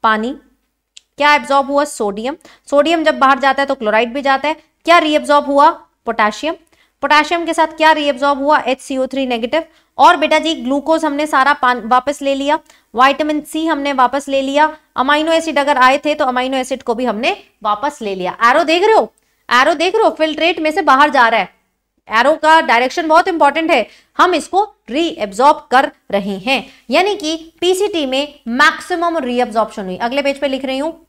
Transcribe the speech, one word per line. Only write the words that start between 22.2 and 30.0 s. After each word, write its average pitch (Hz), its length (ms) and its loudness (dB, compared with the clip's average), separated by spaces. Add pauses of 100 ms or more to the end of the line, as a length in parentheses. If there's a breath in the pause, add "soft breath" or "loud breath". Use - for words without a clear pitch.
का 311 240 4
डायरेक्शन 262 480 0
बहुत 339 200 4
इंपॉर्टेंट 320 420 0
है, 247 160 2 (320 soft breath)
हम 359 160 2
इसको 349 280 -2 (280)
रीअब्जॉर्ब 269 800 0
कर 277 200 2 (200)
रहे 196 280 -4
हैं, 208 280 -4 (240 loud breath)
यानी 370 260 2
कि 311 200 -6 (240)
पीसीटी 370 460 -2
में 277 420 -6
मैक्सिमम 320 680 -2
रीअब्जॉर्प्शन 233 680 -4
हुई। 185 140 -8
अगले 247 240 -4